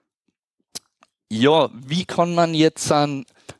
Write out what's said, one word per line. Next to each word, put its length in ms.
Ja, 440
wie 320
kann 280
man 200
jetzt 380
an 340